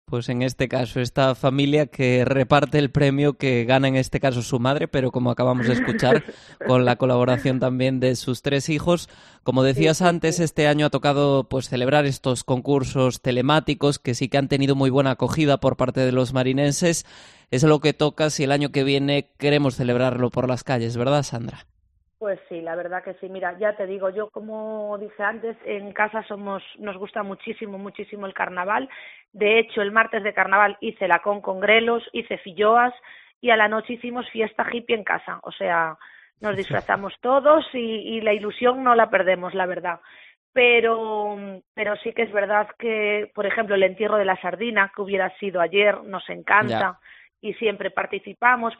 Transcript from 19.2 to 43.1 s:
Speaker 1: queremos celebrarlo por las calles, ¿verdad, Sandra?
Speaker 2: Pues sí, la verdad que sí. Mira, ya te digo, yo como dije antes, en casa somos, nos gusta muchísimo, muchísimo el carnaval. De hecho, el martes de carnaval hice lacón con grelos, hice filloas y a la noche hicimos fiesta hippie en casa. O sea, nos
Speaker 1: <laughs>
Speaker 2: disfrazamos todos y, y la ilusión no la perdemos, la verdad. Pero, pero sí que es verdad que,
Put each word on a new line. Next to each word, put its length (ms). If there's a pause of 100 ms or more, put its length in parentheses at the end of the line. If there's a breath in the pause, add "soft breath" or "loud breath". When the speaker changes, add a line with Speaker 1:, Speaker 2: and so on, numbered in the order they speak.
Speaker 1:
queremos 380
celebrarlo 540
por 180
las 160
calles, 320
¿verdad, 260
Sandra? 360 (600)
Speaker 2:
Pues 300
sí, 140
la 120
verdad 300
que 100
sí. 140
Mira, 300
ya 180
te 100
digo, 240
yo 200
como 680
dije 240
antes, 340 (100)
en 260
casa 340
somos, 360 (160)
nos 180
gusta 260
muchísimo, 560
muchísimo 480
el 80
carnaval. 540 (440 loud breath)
De 260
hecho, 240
el 100
martes 300
de 100
carnaval 480
hice 280
lacón 340
con 180
grelos, 420 (100)
hice 260
filloas 560 (460 loud breath)
y 100
a 60
la 120
noche 260
hicimos 360
fiesta 420
hippie 240
en 80
casa. 380
O 100
sea, 460 (420 loud breath)
nos 160
Speaker 1:
<laughs> 0
Speaker 2:
disfrazamos 640
todos 540
y, 40
y 440
la 100
ilusión 500
no 120
la 160
perdemos, 440
la 120
verdad. 340 (540 loud breath)
Pero, 840 (380)
pero 280
sí 120
que 80
es 100
verdad 340 (120)
que, 560